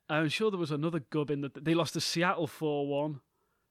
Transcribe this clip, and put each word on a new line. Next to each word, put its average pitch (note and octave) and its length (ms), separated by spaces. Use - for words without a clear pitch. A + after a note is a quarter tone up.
I'm D#3 200
sure A3 220
there G3 80
was D#3 140
another D#3+ 260
gubbin C#3+ 440
that C#3 220
they D#3+ 80
lost E3 220
to E3 60
Seattle E3+ 480
four D3 400
one. C#3+ 320